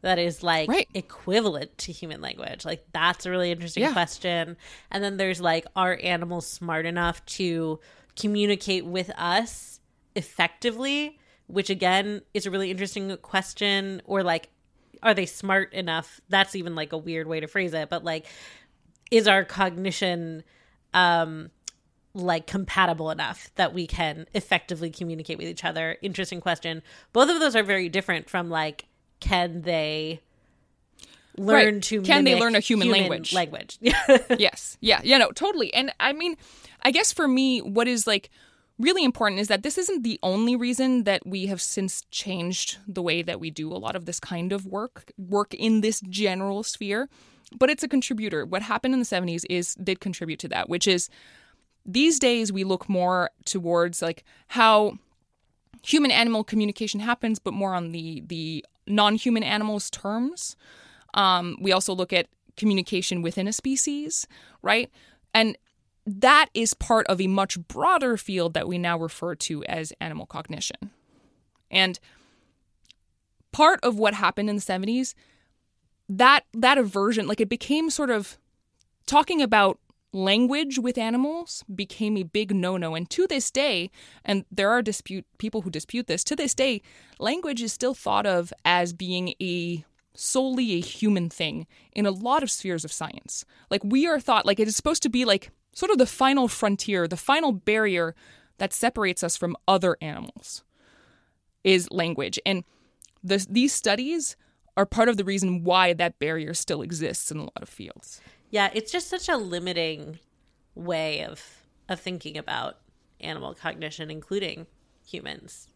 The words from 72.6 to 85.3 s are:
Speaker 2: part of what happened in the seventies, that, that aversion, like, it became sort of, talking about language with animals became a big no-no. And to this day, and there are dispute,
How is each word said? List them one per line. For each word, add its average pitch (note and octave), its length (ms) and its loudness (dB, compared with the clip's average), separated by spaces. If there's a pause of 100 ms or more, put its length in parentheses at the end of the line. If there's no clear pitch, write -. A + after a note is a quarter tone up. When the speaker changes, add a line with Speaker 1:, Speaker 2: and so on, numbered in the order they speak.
Speaker 2:
part D#4+ 300 6
of A3+ 160 0
what G#3 160 4
happened G3+ 340 0
in G#3 80 -2
the G3+ 60 -4
seventies, G#3+ 520 -2 (920)
that, B3+ 440 6
that B3+ 260 6
aversion, G#3 480 2
like, G#3+ 140 -2
it G#3+ 80 2
became D4 420 0
sort C#4 200 0
of, G#3 280 -2 (680)
talking D4+ 360 4
about G#3 360 6 (340)
language B3 640 2
with B3 200 -2
animals C4 720 -2
became G#3 440 -4
a F#3+ 80 -2
big G#3 300 -2
no-no. F3+ 420 -2
And E3+ 140 -6
to F#4 180 2
this C4+ 220 -2
day, A#3+ 400 0 (340)
and G3 260 0
there G3 200 2
are A#3+ 120 4
dispute, G3+ 420 -6 (140)